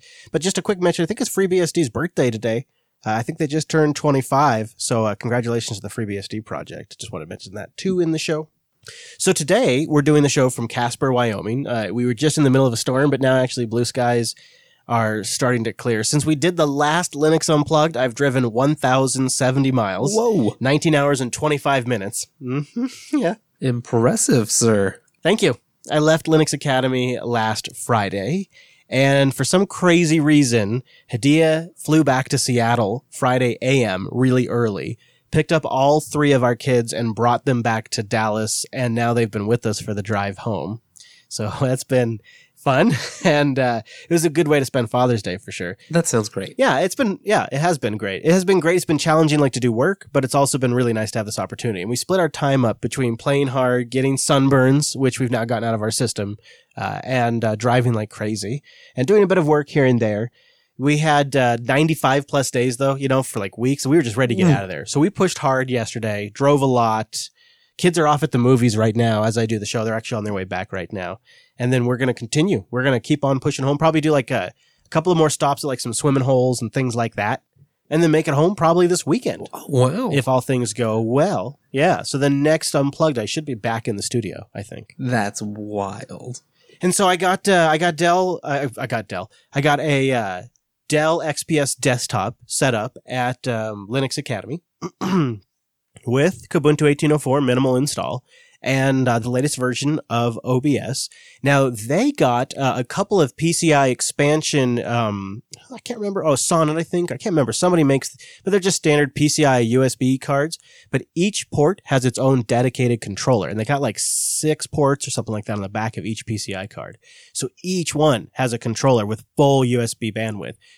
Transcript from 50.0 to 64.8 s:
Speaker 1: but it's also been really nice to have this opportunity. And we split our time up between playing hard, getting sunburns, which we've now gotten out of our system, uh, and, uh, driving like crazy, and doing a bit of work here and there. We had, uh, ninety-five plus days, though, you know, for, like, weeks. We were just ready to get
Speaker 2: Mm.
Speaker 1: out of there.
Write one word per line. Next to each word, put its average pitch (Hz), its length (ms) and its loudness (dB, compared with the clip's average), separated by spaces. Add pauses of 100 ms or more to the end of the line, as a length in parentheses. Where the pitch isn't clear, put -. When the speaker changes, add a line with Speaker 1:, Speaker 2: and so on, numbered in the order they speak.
Speaker 1:
but 139 120 2
it's 127 100 -4
also 139 240 2
been 123 160 0
really 123 180 2
nice 110 200 -4
to 113 80 -4
have 104 60 -6
this 107 120 -8
opportunity. 98 440 -6
And 98 60 -6
we 120 80 -4
split 185 220 -2
our 170 100 2
time 139 360 2
up 107 160 0
between 117 360 -2
playing 143 320 0
hard, 123 420 0
getting 135 260 0
sunburns, 135 800 4
which 131 240 0
we've 127 100 -2
now 117 140 -2
gotten 117 240 -2
out 113 60 0
of 107 80 -2
our 107 100 -2
system, 104 440 -4 (400)
uh, 101 280 -6
and, 117 400 0
uh, 110 100 0
driving 120 380 2
like 107 180 -4
crazy, 107 520 -6 (340)
and 127 100 0
doing 208 160 6
a 196 60 4
bit 185 100 2
of 156 80 2
work 147 220 2
here 143 180 2
and 123 140 4
there. 107 300 -2 (460)
We 147 220 2
had, 147 380 2
uh, 120 240 2
ninety-five 139 640 2
plus 139 240 -2
days, 123 260 0
though, 135 200 0
you 139 120 -4
know, 131 140 2
for, - 160 -8
like, 98 180 -6
weeks. 131 300 -2
We 139 100 4
were 170 60 4
just 113 140 -6
ready 123 180 0
to 190 80 0
get 180 80 6
Speaker 2:
Mm. 139 60 4
Speaker 1:
out 101 80 -4
of 95 40 -8
there. 76 160 -10